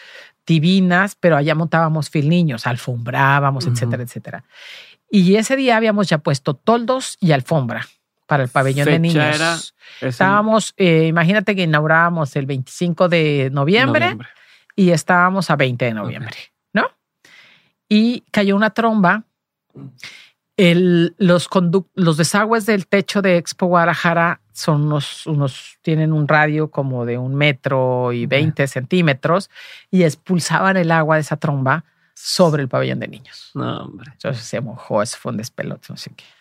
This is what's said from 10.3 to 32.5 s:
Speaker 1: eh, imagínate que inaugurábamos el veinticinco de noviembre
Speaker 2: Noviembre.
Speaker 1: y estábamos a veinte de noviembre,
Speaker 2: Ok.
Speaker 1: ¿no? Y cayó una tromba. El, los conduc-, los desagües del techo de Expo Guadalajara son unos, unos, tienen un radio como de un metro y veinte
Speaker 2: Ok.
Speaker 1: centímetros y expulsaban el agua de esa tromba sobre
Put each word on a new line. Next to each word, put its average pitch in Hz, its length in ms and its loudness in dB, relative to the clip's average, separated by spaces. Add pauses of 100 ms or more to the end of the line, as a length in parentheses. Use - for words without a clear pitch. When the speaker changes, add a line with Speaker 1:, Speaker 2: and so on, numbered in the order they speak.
Speaker 1:
eh, 165 300 4
imagínate 190 480 0
que 185 80 -2
inaugurábamos 160 720 0
el 139 120 -4
veinticinco 160 640 -2
de 151 420 0
noviembre 220 500 2
Speaker 2:
Noviembre. 349 260 -4 (480)
Speaker 1:
y 185 160 4
estábamos 180 600 2
a 156 40 0
veinte 131 300 -2
de 117 80 -2
noviembre, 110 440 -10
Speaker 2:
Ok. - 140 -20 (220)
Speaker 1:
¿no? 427 140 0 (1000)
Y 226 340 2 (100)
cayó 196 240 0
una 214 160 2
tromba. 220 520 0 (1300)
El, 175 600 4
los 175 320 2
conduc-, 180 460 0
los 165 220 2
desagües 208 480 0
del 208 200 0
techo 202 360 -2
de 185 160 4
Expo - 300 -4
Guadalajara 170 760 0 (100)
son 147 360 0
unos, 147 380 -6
unos, 143 560 -4
tienen 160 300 0
un 151 160 0
radio 151 420 0
como 127 360 -4
de 120 120 -4
un 127 160 -6
metro 131 800 0
y 120 140 -4
veinte 147 380 0
Speaker 2:
Ok. 135 60 -4
Speaker 1:
centímetros 160 800 -2 (400)
y 185 140 2
expulsaban 175 720 0
el 170 160 0
agua 160 240 2
de 156 60 0
esa 151 160 -6
tromba 143 480 -2 (280)
sobre 156 500 0